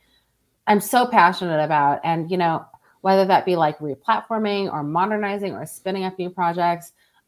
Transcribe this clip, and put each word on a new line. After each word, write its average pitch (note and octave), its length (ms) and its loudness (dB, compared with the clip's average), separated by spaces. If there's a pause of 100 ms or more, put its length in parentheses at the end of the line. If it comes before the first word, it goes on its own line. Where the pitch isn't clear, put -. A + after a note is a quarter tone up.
(680)
I'm G#3 140 4
so B3 240 2
passionate F3+ 580 2
about. D3 400 2
And, E3 260 -2
you F#3 80 -2
know, E3 280 0 (360)
whether F#3+ 240 4
that F#3 200 4
be, F3+ 120 0
like, D3+ 220 2
replatforming G3+ 920 -2
or D3+ 100 -6
modernizing G3 720 -2
or A#2 120 -10
spinning F#3+ 400 -6
up F#3 120 -6
new F3+ 120 -6
projects, E3+ 640 -2 (340)